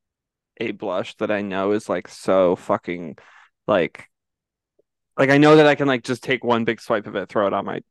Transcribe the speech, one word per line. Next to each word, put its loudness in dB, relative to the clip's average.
a -6
blush -8
that -4
I -2
know -4
is, -4
like, -6
so 0
fucking, -6
like, -2
like, 2
I 4
know 8
that 8
I 4
can, -4
like, -2
just -8
take -4
one 0
big -4
swipe -4
of -10
it, -6
throw 0
it -2
on -2
my -8